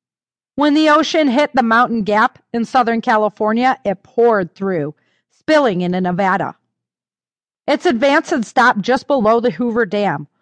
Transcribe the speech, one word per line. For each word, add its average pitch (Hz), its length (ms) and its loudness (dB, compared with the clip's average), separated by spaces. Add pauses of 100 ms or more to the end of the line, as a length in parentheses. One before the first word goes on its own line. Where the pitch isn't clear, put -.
(540)
When 285 200 0
the 311 140 2
ocean 311 400 2
hit 294 260 0
the 247 80 0
mountain 233 400 0
gap 214 360 0 (140)
in 233 120 -4
Southern 233 360 0
California, 220 840 0
it 196 180 -4
poured 220 520 0
through, 170 400 -4 (360)
spilling 254 520 0
into 180 180 -2
Nevada. 180 560 -2 (1080)
Its 311 180 -2
advance 285 460 0
had 269 160 -2
stopped 240 340 2
just 180 280 -2
below 233 320 2
the 240 100 -2
Hoover 240 340 -2
Dam, 180 440 -4 (140)